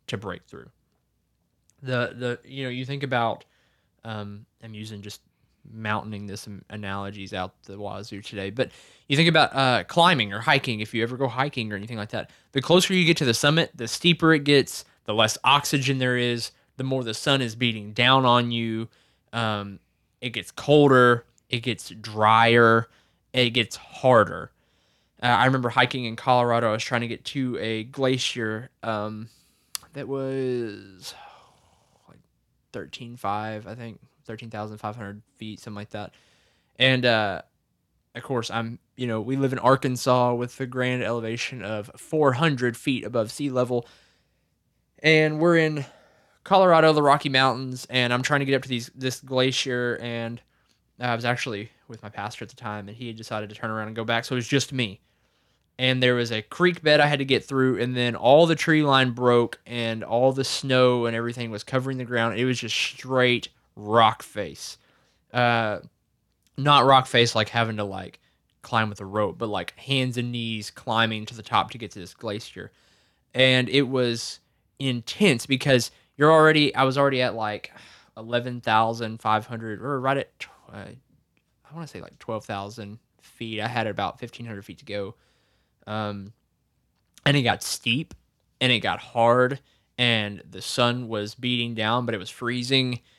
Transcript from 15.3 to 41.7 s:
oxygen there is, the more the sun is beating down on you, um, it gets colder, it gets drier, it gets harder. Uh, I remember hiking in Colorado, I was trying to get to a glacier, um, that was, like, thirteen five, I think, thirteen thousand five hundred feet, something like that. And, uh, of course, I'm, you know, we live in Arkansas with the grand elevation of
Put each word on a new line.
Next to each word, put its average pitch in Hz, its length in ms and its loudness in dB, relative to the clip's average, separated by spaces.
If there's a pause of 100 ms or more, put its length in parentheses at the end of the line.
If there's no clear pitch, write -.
oxygen 135 540 0
there 127 200 0
is, 120 340 -2 (260)
the 131 60 -8
more 131 200 -4
the 113 100 -6
sun 139 280 0
is 113 140 -4
beating 110 360 -4
down 127 340 4
on 120 260 4
you, 113 360 -4 (460)
um, 104 460 -4 (420)
it 123 80 -8
gets 110 200 -10
colder, 131 760 6 (240)
it 120 100 -2
gets 113 300 -8
drier, 113 1000 4 (460)
it 123 160 2
gets 117 260 -2
harder. - 760 2 (680)
Uh, - 40 -2
I 120 180 4
remember 131 240 2
hiking 127 380 0
in 113 100 -10
Colorado, 120 540 2
I - 20 0
was 113 120 -2
trying 120 180 -4
to 117 60 -6
get - 180 -10
to 127 340 -6
a 113 240 -6
glacier, 123 840 -4 (120)
um, 107 460 -6 (640)
that 139 160 -12
was, 123 1080 -8 (920)
like, - 120 -20 (520)
thirteen 117 460 -14
five, 107 500 -6
I 110 80 -14
think, 120 240 -16 (240)
thirteen 113 260 -14
thousand 107 280 -10
five 107 180 -8
hundred 107 260 -14 (140)
feet, 107 240 -14
something 107 160 -14
like 104 140 -12
that. 104 240 -12 (640)
And, 127 280 4
uh, 107 360 2 (720)
of 120 80 -14
course, 120 260 -6
I'm, 117 300 -6 (160)
you 127 100 -8
know, 113 140 -2
we 123 160 -4
live 135 160 0
in 127 80 -4
Arkansas 127 760 2
with 123 220 -6
the 135 80 -8
grand 127 380 -2
elevation 117 580 -6
of 104 360 -8